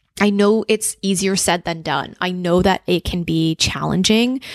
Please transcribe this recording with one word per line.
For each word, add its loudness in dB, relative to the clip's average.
I 4
know 4
it's -2
easier 0
said 0
than -6
done. -4
I -2
know 2
that 2
it 0
can -4
be 0
challenging, 0